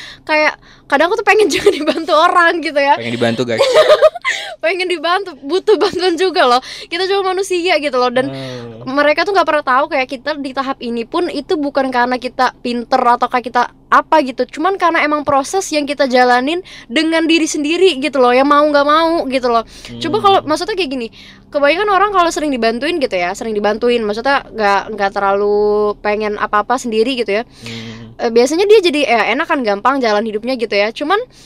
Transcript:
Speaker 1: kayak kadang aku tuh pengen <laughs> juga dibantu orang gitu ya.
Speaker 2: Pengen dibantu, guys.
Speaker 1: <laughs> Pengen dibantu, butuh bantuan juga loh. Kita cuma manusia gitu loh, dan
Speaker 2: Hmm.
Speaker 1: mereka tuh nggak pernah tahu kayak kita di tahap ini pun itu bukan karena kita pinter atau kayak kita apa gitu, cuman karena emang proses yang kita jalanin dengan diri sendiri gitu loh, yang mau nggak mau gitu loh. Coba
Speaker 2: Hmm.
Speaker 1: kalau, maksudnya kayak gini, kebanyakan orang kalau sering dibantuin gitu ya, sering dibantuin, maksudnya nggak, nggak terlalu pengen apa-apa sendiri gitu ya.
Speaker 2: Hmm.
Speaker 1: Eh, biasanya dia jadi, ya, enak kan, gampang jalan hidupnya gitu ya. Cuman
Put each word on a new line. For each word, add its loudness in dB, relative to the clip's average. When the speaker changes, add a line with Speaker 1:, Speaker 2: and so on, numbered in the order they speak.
Speaker 1:
kayak 0
kadang 2
aku -2
tuh -4
pengen 4
<laughs> -2
juga 2
dibantu -2
orang 4
gitu -6
ya. 2
Speaker 2:
Pengen -6
dibantu, 0
guys. 0
Speaker 1:
<laughs> 4
Pengen -2
dibantu, -2
butuh 0
bantuan 0
juga 0
loh. 4
Kita -4
cuma 0
manusia 0
gitu -2
loh, 2
dan 0
Speaker 2:
Hmm. -12
Speaker 1:
mereka 0
tuh -2
nggak 2
pernah 0
tahu 2
kayak -2
kita -8
di -8
tahap -6
ini -6
pun -2
itu -4
bukan -2
karena 0
kita -2
pinter -2
atau 2
kayak -2
kita 0
apa 4
gitu, -4
cuman -2
karena 0
emang -2
proses -2
yang -2
kita -2
jalanin 2
dengan 0
diri 2
sendiri 0
gitu -2
loh, 4
yang 4
mau 4
nggak 2
mau 2
gitu -2
loh. 0
Coba -4
Speaker 2:
Hmm. -2
Speaker 1:
kalau, 4
maksudnya -4
kayak -4
gini, -6
kebanyakan 2
orang 2
kalau 2
sering -2
dibantuin -2
gitu -2
ya, -2
sering -8
dibantuin, 0
maksudnya -2
nggak, 0
nggak -2
terlalu 0
pengen -4
apa-apa -2
sendiri -2
gitu -2
ya. 0
Speaker 2:
Hmm. -16
Speaker 1:
Eh, -2
biasanya 2
dia 8
jadi, 2
ya, 2
enak -2
kan, 0
gampang 0
jalan 0
hidupnya -6
gitu -4
ya. 2
Cuman -2